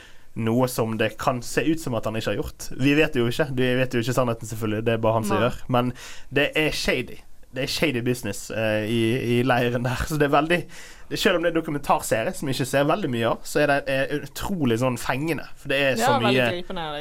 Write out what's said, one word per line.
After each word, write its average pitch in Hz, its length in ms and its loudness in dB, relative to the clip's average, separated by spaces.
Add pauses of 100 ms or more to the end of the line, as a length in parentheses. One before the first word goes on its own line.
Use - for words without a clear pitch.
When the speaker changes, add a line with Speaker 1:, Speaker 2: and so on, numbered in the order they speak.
(360)
Speaker 1:
noe 117 320 2
som 113 300 -2
det 110 200 0
kan 123 240 0
se - 200 -2
ut 160 180 2
som 127 160 -4
at 110 100 -2
han 110 100 -2
ikke 107 200 -2
har 151 60 -2
gjort. - 280 -8 (100)
Vi 139 160 4
vet 156 200 4
jo 120 120 4
ikke. 156 260 0
Vi 127 220 2
vet 127 180 0
jo 120 60 2
ikke 117 140 0
sannheten, 120 340 0
selvfølgelig. 110 380 -2
Det 117 80 2
er 110 40 2
bare 110 160 2
han 113 120 2
som - 140 2
Speaker 2:
Nei. 120 100 2
Speaker 1:
gjør. - 200 -6
Men 123 240 2 (400)
det 139 220 2
er 151 160 2
shady. - 480 -4 (340)
Det 131 100 -6
er 143 40 -4
shady 127 340 0
business, 120 480 -2
eh, 107 380 0
i, 117 520 2
i 123 40 4
leiren 123 400 2
der. 120 240 -2
Så 156 100 -4
det 143 120 4
er 143 120 6
veldig, 165 180 2 (580)
selv 196 180 4
om 165 80 0
det 175 80 2
er 165 100 2
dokumentarserie 147 720 0
som 156 140 -6
jeg 135 80 0
ikke 131 140 -2
ser 139 180 4
veldig 170 240 0
mye 117 160 0
av, - 160 -2
så - 160 0
er 147 80 4
det, 139 120 4 (100)
eh, 135 320 0
utrolig 139 580 0
sånn 127 180 2
fengende. 139 460 -2 (140)
For - 100 -16
det 139 140 2
er 131 160 2
Speaker 2:
Ja, 233 80 2
Speaker 1:
så 277 160 4
Speaker 2:
veldig 208 100 4
Speaker 1:
mye 127 220 4
Speaker 2:
gripende, 175 320 -6 (160)